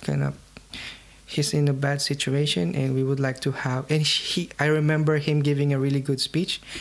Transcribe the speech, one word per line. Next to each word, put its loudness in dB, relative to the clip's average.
kinda, -2
he's -2
in 4
a 4
bad -2
situation, 0
and 0
we 2
would 0
like -2
to -2
have," -2
and 2
he, -2
I 2
remember 4
him 0
giving 2
a 0
really 0
good -2
speech. -2